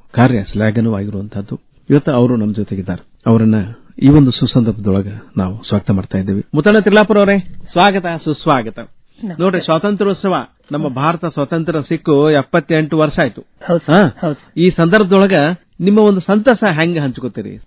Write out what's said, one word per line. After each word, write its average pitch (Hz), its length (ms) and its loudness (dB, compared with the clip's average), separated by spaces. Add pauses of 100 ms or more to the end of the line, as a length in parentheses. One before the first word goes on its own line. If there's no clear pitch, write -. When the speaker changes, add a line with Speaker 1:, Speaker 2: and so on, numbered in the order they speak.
(140)
Speaker 1:
ಕಾರ್ಯ 117 300 2
ಶ್ಲಾಘನೀಯವಾಗಿರುವಂತಹದ್ದು. 104 1120 -4 (320)
ಇವತ್ತು 147 240 2
ಅವರು 123 240 2
ನಮ್ಮ 107 180 -2
ಜೊತೆಗಿದ್ದಾರೆ. 98 480 -8 (240)
ಅವರನ್ನ 110 320 4 (440)
ಈ 135 60 6
ಒಂದು 143 220 6
ಸುಸಂದರ್ಭದೊಳಗೆ 107 840 0 (220)
ನಾವು 92 260 -4
ಸ್ವಾಗತ - 280 -2
ಮಾಡ್ತಾ 95 280 -2
ಇದ್ದೀವಿ. 98 240 -4 (120)
ಮುತ್ತಣ್ಣ 208 240 2
ತಿರ್ಲಾಪುರ್ 208 400 2
ಅವರೇ, 202 180 2 (300)
ಸ್ವಾಗತ, 185 400 0 (160)
ಸುಸ್ವಾಗತ. 131 560 -2 (400)
Speaker 2:
ನಮಸ್ತೆ. 170 240 -8
Speaker 1:
ನೋಡ್ರಿ, 180 180 0
ಸ್ವಾತಂತ್ರ್ಯೋತ್ಸವ, 190 760 -2 (380)
ನಮ್ಮ 151 160 -4
ಭಾರತ 147 360 -2
ಸ್ವಾತಂತ್ರ್ಯ 160 580 -4
ಸಿಕ್ಕು 160 320 -2 (160)
ಎಪ್ಪತ್ತೆಂಟು 156 680 -2
ವರ್ಷ 156 220 0
ಆಯ್ತು. 120 220 -2 (200)
Speaker 2:
ಹೌದು 175 240 -2
Speaker 1:
ಹಾ? 160 120 4
Speaker 2:
ಸರ್, 190 100 4 (120)
ಹೌದು. 151 200 -6 (160)
Speaker 1:
ಈ 170 140 2
ಸಂದರ್ಭದೊಳಗ 190 640 2 (440)
ನಿಮ್ಮ 202 180 2
ಒಂದು 208 220 4
ಸಂತಸ 214 500 2
ಹೆಂಗ 165 280 -2
ಹಂಚ್ಕೋತೀರಿ? 117 540 -6 (140)